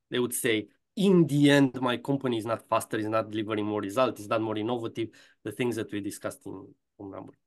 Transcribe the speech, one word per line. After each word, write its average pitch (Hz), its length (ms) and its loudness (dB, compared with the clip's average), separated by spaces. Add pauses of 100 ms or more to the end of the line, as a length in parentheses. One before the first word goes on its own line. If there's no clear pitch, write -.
(100)
They 123 80 -2
would 120 160 -2
say, 107 340 0 (260)
"In 180 320 6
the 143 240 6
end, 135 300 6
my 123 160 0
company 131 400 -2
is 107 80 -4
not 113 240 -4
faster, 110 300 0
is 107 100 -4
not 107 220 0
delivering 107 340 -4
more 104 160 -2
results, 104 400 -2
is 104 80 -14
not 113 140 0
more 107 160 -4
innovative," 113 500 -4 (340)
the 110 100 -8
things 120 240 -2
that 104 140 -6
we 104 100 -6
discussed 101 460 -10
in 101 60 -12
room 98 580 -18
number 95 220 -16 (140)